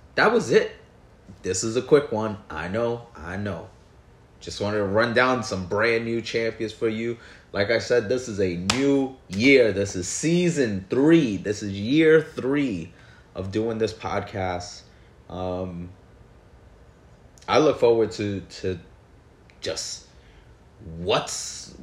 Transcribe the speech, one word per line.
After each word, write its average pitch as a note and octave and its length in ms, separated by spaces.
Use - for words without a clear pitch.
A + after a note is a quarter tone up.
that F3+ 180
was D3 180
it. F#3+ 220
This F#2 200
is A2+ 140
a B2 60
quick C#3+ 280
one. G#2+ 280
I D#2+ 200
know, A#2 460
I E2+ 220
know. G2 320
Just - 220
wanted G#2 160
to G2+ 60
run A2 280
down B2 320
some F#2 220
brand A2+ 400
new A#2 160
champions A2+ 500
for A#2 160
you. A2+ 300
Like G2+ 180
I A2+ 100
said, A#2+ 280
this B2 200
is G2+ 120
a F2+ 160
new C3 580
year. A#2 440
This G2 220
is F2+ 140
season C#3+ 800
three. C3+ 480
This G2 260
is G2+ 100
year D3+ 500
three B2 680
of F#2+ 160
doing A2 280
this A2 140
podcast. F#2 920
Um, F2+ 640
I A2+ 100
look D3+ 220
forward A2+ 320
to, G2+ 280
to F#2 380
just - 460
what's, - 840